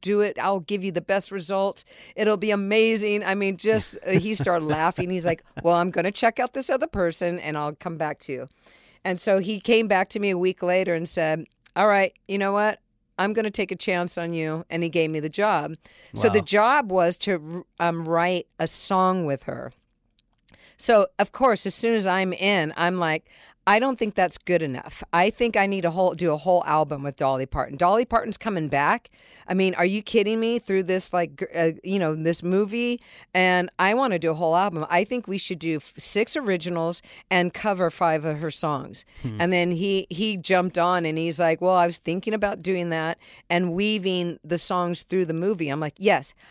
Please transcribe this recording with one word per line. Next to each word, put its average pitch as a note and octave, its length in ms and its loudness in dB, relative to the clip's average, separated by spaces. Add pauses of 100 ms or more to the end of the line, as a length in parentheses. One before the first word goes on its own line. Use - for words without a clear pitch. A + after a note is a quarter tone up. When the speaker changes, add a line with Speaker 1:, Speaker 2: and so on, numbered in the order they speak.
Speaker 1:
do G#3 180 0
it. G#3 200 0
I'll G3 200 0
give F#3 240 -6
you G3 80 -4
the E3 100 -4
best G3 300 -2
results. G3 540 -4 (320)
It'll G#3+ 180 2
be G#3 160 0
amazing. G#3 720 2
I F#3+ 100 0
mean, G3 220 -2
just, G#3+ 500 -2
uh, F#3+ 60 -2
he G3 220 2
started E3+ 320 0
Speaker 2:
<laughs> D3+ 140 0
Speaker 1:
laughing. F3 300 0
He's F3+ 160 -2
like, E3 160 -2 (220)
"Well, E3+ 120 4
I'm F3 140 2
gonna E3+ 220 -2
check A3+ 260 0
out B3+ 160 -2
this C4+ 160 -4
other C4+ 180 0
person F3 520 -2
and D3+ 180 -6
I'll D3 180 -4
come E3 220 -10
back D#3 280 -4
to D3 80 -8
you." B2+ 140 -8 (580)
And F3+ 160 -2
so G3 180 4
he G3 220 -2
came A3+ 260 4
back G3 220 2
to G#3+ 100 -6
me G3+ 120 0
a F3+ 60 0
week F3+ 240 -2
later F3+ 320 2
and E3 140 -4
said, D#3+ 380 -2 (320)
"All G3 100 4
right, G3 240 4 (160)
you G3 100 -4
know G3 140 0
what? G#3 280 0 (400)
I'm G3+ 140 0
gonna G#3+ 180 -2
take G3 200 -4
a F#3+ 40 -8
chance F3 420 -4
on E3+ 160 -4
you." D#3+ 360 -4
And E3 140 -4
he E3 60 -2
gave D#3+ 220 0
me D#3 80 -4
the D3+ 100 -4
job. D#3+ 460 0 (400)
So - 120 4
the G#3 120 4
Speaker 2:
Wow. F3 60 -2
Speaker 1:
job A3+ 460 4
was F3+ 280 2
to E3+ 440 -4 (160)
r-, E3+ 100 0
um, E3 140 -2
write E3+ 440 0 (100)
a D#3+ 100 -2
song F#3 600 2
with C#3 160 -2
her. B2+ 280 -10 (1080)
So, G#3 300 6 (120)
of G3+ 120 0
course, B3 340 2
as F#3+ 100 -4
soon A3+ 200 2
as G3 120 0
I'm F#3 260 2
in, F3+ 420 0
I'm F3 220 0
like, D#3+ 320 -2 (380)
"I G3+ 100 6
don't B3+ 220 0
think G#3+ 160 -4
that's F3+ 240 2
good E3+ 240 0
enough. - 400 -8 (100)
I F3+ 160 6
think A#3 260 0
I G3 120 4
need G3 180 -2
a E3 60 0
whole, F3+ 240 2
do E3 180 0
a D3+ 40 0
whole F3 280 2
album D3 380 0
with C#3 140 -6
Dolly C3+ 280 0
Parton." C3+ 320 -6
Dolly G3+ 280 4
Parton's A3+ 320 0
coming F3+ 300 -2
back. C#3+ 420 2 (380)
I - 60 -2
mean, F#3+ 220 2
are F3 100 2
you G3 160 0
kidding G#3+ 380 0
me? A#3 180 0
Through F#3+ 260 -2
this, F#3 300 -2
like, E3+ 220 0
gr-, F3 100 -8 (100)
uh, E3 160 2 (120)
you G3 160 -2
know, D#3 160 0
this D#3+ 260 -2
movie, G#3+ 580 0 (360)
and F3+ 420 4
I F#3+ 160 4
wanna A#3+ 240 2
do D#3+ 140 0
a - 20 2
whole D#3+ 220 0
album. E3+ 340 0
I F3 140 4
think B3 240 -6
we G3 100 -6
should F3+ 220 -6
do D#3+ 180 -2
f-, - 200 -14
six - 380 -2
originals F3 680 -4 (260)
and F3+ 240 2
cover F#3 380 0
five D#3+ 340 0
of D3+ 140 -4
her D#3+ 120 -6
songs. - 540 -6 (160)
Speaker 2:
Hmm. A2+ 180 -6
Speaker 1:
And F3 140 2
then F3 180 2
he, F#3+ 380 -2
he G3+ 280 -4
jumped F3+ 420 0
on F3 260 2
and D#3+ 140 -2
he's E3 200 -2
like, E3 220 2
"Well, F#3 140 4
I F3 100 4
was E3+ 140 -4
thinking F#3 340 -4
about G3+ 300 -2
doing F3+ 260 -2
that D#3+ 300 -2 (280)
and F3 260 2
weaving F#3 720 -2
the E3 140 -2
songs F3 460 -2
through F#3 220 0
the D#3+ 100 -2
movie." E3+ 340 -2
I'm C#3+ 100 -4
like, D3+ 200 -6
"Yes, F#3+ 340 0 (180)